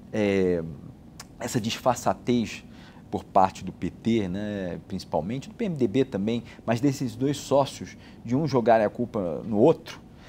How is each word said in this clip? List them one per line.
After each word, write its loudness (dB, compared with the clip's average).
é, 4
essa -2
disfarçatez -2
por -4
parte 2
do -8
P -6
T, 0
né, -6
principalmente, -4
do -18
P -6
M -2
D 2
B 2
também, -2
mas 0
desses 0
dois -2
sócios, 0
de -2
um 0
jogarem 4
a 2
culpa -4
no -2
outro, 4